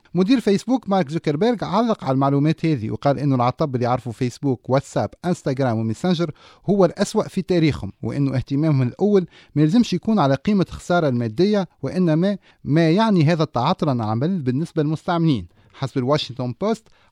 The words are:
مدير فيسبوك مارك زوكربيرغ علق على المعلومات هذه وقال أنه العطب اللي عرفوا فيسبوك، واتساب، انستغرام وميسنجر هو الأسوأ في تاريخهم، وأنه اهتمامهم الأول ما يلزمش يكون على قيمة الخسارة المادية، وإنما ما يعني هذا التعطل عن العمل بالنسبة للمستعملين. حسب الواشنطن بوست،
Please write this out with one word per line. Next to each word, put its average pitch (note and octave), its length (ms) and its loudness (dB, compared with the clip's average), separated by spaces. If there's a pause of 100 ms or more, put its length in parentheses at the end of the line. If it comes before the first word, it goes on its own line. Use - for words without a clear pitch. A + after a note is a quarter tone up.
(140)
مدير G3 260 2
فيسبوك G#3+ 480 0
مارك F#3+ 200 0
زوكربيرغ E3 560 -2
علق G#3+ 400 -2
على C3+ 100 0
المعلومات C#3+ 520 2
هذه A#2 240 -2
وقال C3+ 280 0
أنه C#3 160 0
العطب B2+ 400 -2
اللي A#2+ 120 0
عرفوا B2 260 -2
فيسبوك، B2 580 -4
واتساب، B2+ 400 -2 (140)
انستغرام C3+ 540 -2
وميسنجر D3+ 520 -2 (400)
هو G3 140 4
الأسوأ G3 440 0
في F#3 140 -4
تاريخهم، D#3 500 0 (100)
وأنه C3 340 -2
اهتمامهم C#3 460 0
الأول F#3 440 2 (280)
ما C#3+ 80 4
يلزمش F#3+ 300 2
يكون G#3+ 260 0
على C#3 160 4
قيمة G3 340 0
الخسارة D#3+ 400 0
المادية، C3+ 600 0 (140)
وإنما F3 560 0 (260)
ما D#3+ 260 2
يعني G3 340 4
هذا D#3+ 180 2
التعطل D3+ 460 -2
عن B2 120 0
العمل C3 420 -2
بالنسبة C#3+ 400 -2
للمستعملين. D#3 800 -2 (120)
حسب - 260 -6
الواشنطن B2+ 640 -4
بوست، G#3+ 280 -4 (240)